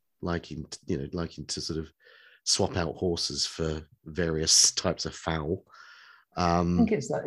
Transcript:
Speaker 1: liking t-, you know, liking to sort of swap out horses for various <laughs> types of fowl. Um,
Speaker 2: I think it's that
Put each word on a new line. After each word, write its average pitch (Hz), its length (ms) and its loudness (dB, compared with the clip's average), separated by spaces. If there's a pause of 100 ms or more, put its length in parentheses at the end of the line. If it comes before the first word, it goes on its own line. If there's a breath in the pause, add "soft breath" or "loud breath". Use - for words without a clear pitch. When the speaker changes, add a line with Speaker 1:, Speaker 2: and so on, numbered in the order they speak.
(220)
Speaker 1:
liking 82 480 -6
t-, - 160 -12
you 90 100 -2
know, 71 160 -6
liking 82 320 -6
to - 160 -8
sort 80 180 -6
of 80 100 -6 (560 soft breath)
swap - 340 0
out 85 180 -2
horses 82 480 -2
for 78 380 -4 (240)
various 80 680 4
<laughs> - 0 -
types - 320 0
of 78 100 -6
fowl. 80 480 -2 (720 loud breath)
Um, 87 380 4
Speaker 2:
I 87 40 6
think 214 120 6
it's 147 200 0
that 143 160 -2